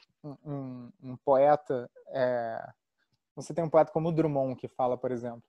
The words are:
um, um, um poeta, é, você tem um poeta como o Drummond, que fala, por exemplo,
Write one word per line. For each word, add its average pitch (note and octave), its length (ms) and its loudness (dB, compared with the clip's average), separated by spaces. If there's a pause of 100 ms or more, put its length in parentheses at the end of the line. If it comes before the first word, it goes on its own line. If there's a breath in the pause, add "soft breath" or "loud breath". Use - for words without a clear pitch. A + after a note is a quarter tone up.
(220)
um, C#3+ 220 -14
um, C3 480 -10 (100)
um B2+ 140 -12
poeta, C#3 720 4 (200)
é, A#2+ 600 -2 (680)
você D#3 200 -12
tem E3+ 100 -2
um D3+ 60 -4
poeta D#3 220 6
como E3 160 0
o E3+ 40 0
Drummond, C#3+ 440 0
que B2 120 -12
fala, B2+ 280 -2
por B2+ 140 -6
exemplo, A#2+ 380 -8